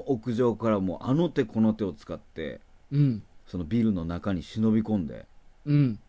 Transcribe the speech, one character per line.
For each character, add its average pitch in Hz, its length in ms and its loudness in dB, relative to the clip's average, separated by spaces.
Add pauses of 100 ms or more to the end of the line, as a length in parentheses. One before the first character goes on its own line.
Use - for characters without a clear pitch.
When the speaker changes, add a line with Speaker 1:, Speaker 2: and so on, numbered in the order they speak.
Speaker 1:
屋 123 260 -2
上 117 220 2
か 113 140 0
ら 107 100 4
も 92 180 -2
う - 20 -12 (100)
あ 135 60 2
の 170 140 2
手 135 160 0
こ 110 160 0
の 110 120 6
手 110 120 -4
を 90 80 -4
使 - 200 -12
っ 78 60 -8
て、 - 420 -10 (300)
Speaker 2:
う 143 80 2
ん。 127 240 2 (240)
Speaker 1:
そ - 100 -8
の 90 60 -4
ビ 104 180 0
ル 110 100 2
の 85 140 -2
中 87 280 -4
に 82 100 -4
忍 110 260 0
び 110 140 4
込 107 160 0
ん 80 80 -4
で、 58 180 -12 (400)
Speaker 2:
う 143 80 0
ん。 131 360 4